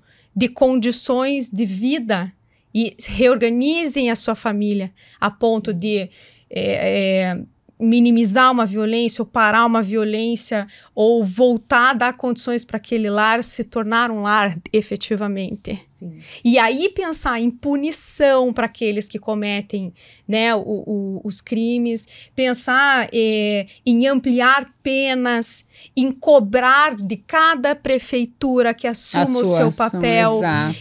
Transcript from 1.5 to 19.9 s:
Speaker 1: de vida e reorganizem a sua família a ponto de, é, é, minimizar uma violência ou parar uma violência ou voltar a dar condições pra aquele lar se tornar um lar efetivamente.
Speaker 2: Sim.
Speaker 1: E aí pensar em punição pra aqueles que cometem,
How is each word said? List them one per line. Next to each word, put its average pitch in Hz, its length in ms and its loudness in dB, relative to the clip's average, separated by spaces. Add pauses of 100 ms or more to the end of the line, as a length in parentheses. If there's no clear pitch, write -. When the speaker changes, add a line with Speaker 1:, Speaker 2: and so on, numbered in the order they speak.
Speaker 1:
de 208 160 -2
vida 208 640 -4 (440)
e 226 180 -2 (160)
reorganizem 254 1040 0
a 226 60 0
sua - 180 -4
família 202 540 -4 (280)
a 208 140 -2
ponto 220 420 -2
de, 190 360 -2 (400)
é, 190 800 -2 (100)
é, - 20 -10 (380)
minimizar 233 720 4
uma 240 140 2
violência 220 560 -2
ou 220 40 -4
parar 220 400 2
uma 226 160 2
violência 214 840 -2 (280)
ou 226 320 4
voltar 240 640 2
a 277 40 2
dar 240 240 0
condições 240 480 -4
pra - 120 -8
aquele 214 320 -4
lar 220 340 2
se - 220 -4
tornar 226 460 -2
um 214 100 -4
lar 202 360 0 (140)
efetivamente. 202 1160 -4
Speaker 2:
Sim. 165 280 -18 (260)
Speaker 1:
E 240 140 4
aí 262 320 0
pensar 320 500 -4
em 240 100 0
punição 277 1040 0
pra 233 120 -2
aqueles 214 440 -4
que 208 100 -10
cometem, 208 760 -6 (340)